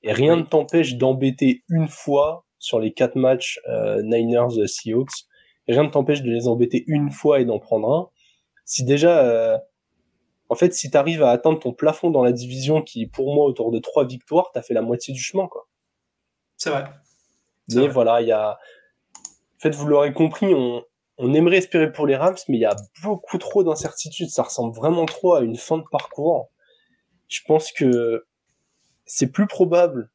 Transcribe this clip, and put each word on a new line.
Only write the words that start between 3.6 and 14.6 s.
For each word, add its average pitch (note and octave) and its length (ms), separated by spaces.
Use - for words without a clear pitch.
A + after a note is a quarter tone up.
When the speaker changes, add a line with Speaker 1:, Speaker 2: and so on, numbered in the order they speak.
Speaker 1:
euh, G#2+ 340
Niners, A#2 560
euh, G#2 80
Seahawks. A#2 600
Rien C3 160
ne C#3+ 60
t'empêche C#3+ 320
de A#2+ 80
les A#2 180
embêter A#2+ 380
une D3 240
fois C#3+ 300
et B2+ 40
d'en A2 160
prendre A2 320
un. E3+ 180
Si - 200
déjà, D3 400
euh, A2+ 340
en A#2 60
fait, F3 200
si C#3 160
t'arrives D#3 320
à B2+ 80
atteindre D#3 280
ton B2 140
plafond D#3 380
dans C#3 120
la B2 100
division C3 500
qui A#2+ 200
est G#2 40
pour C#3 280
moi D3 100
autour B2 260
de A#2 80
trois - 280
victoires, C3+ 460
t'as A#2+ 100